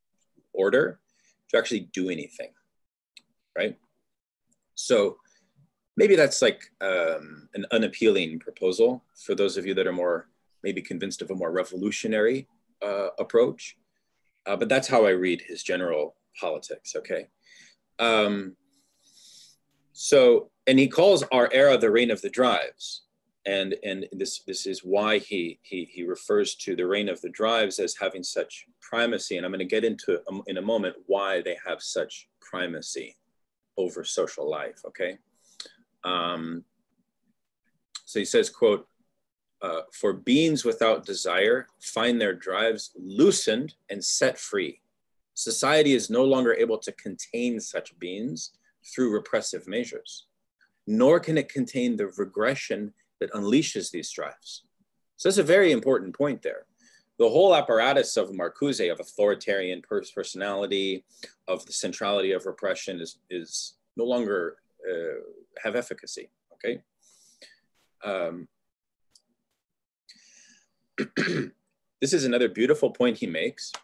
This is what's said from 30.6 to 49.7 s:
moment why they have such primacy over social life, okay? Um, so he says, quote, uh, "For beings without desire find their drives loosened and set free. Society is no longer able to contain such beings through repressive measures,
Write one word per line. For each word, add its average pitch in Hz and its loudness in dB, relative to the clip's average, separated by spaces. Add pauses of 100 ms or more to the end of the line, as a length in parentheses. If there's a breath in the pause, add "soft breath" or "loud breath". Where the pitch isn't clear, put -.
moment 104 -2 (120)
why 95 0
they 87 -6
have 85 -8
such - -8 (140)
primacy 85 -10 (640)
over 87 -4
social 78 -4
life, 76 -8
okay? 92 -8 (840 loud breath)
Um, 85 -4 (1400)
so - -6
he 98 -2
says, 110 2
quote, 104 2 (760)
uh, 82 -6 (100)
"For 101 -2
beings 139 2
without 113 2
desire 101 0 (120)
find 117 -2
their 101 0
drives 107 -4
loosened 117 0 (140)
and 101 -10
set - 0
free. 90 -6 (520)
Society 147 2
is 113 2
no 120 4
longer 127 4
able 113 0
to - -12
contain 117 -6
such - -10
beings 107 -8 (320)
through 123 -2
repressive - -4
measures, - -10 (580)